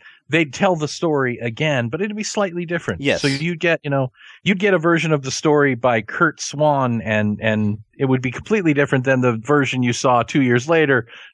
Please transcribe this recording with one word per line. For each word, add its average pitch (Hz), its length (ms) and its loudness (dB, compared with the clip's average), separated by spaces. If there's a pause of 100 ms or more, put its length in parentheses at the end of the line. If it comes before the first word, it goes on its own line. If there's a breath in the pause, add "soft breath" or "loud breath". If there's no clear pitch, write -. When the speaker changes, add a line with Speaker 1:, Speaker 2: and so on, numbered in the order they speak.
(300 loud breath)
Speaker 1:
they'd 151 240 0
tell 190 220 2
the 151 120 -4
story 139 520 -2
again, 120 500 -2
but 156 140 -6
it'd 214 120 -6
be 214 80 -8
slightly 175 440 -4
different. 160 340 -6
Speaker 2:
Yes. 127 180 0
Speaker 1:
So - 80 -2
you'd 156 320 -4
get, 165 240 0
you 147 60 -6
know, 139 200 0 (340 loud breath)
you'd 190 160 0
get 196 160 2
a 175 40 4
version 165 320 2
of 143 120 0
the 131 80 -6
story 147 420 2
by 117 300 0
Kurt - 360 -2
Swan, 139 640 0
and, 104 400 0
and 107 380 0 (180)
it 139 80 0
would 131 160 2
be 131 80 -4
completely 165 460 0
different 139 300 0
than 131 160 2
the 123 160 2
version 131 440 0
you 123 100 2
saw 123 300 2
two 139 220 0
years 123 260 2
later, 139 380 2 (260 loud breath)